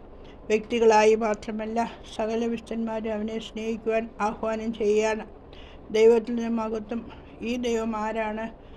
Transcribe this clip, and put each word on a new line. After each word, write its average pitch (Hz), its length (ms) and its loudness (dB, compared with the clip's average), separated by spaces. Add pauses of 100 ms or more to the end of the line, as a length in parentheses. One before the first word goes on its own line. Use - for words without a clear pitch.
(480)
വ്യക്തികളായി 220 680 6
മാത്രമല്ല, 220 760 -2 (260)
സകല 226 280 -2
വിശുദ്ധന്മാരും 226 720 -4
അവനെ 220 240 -4
സ്നേഹിക്കുവാൻ 220 720 -2 (100)
ആഹ്വാനം 220 540 -2
ചെയ്യുകയാണ്. 214 520 2 (640)
ദൈവത്തിൽ 226 440 6
നിന്ന് 233 140 -2
മഹത്വം. 226 640 -4 (300)
ഈ 233 160 -4
ദൈവം 226 400 -2
ആരാണ്? 220 540 -4 (260)